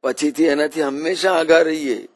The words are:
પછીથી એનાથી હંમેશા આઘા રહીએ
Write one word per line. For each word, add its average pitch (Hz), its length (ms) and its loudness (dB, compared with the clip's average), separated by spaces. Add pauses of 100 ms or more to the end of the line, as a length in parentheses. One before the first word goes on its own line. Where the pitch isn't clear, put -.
પછીથી 139 420 -2
એનાથી 151 380 0
હંમેશા 165 580 -2
આઘા 160 200 6
રહીએ 151 560 -2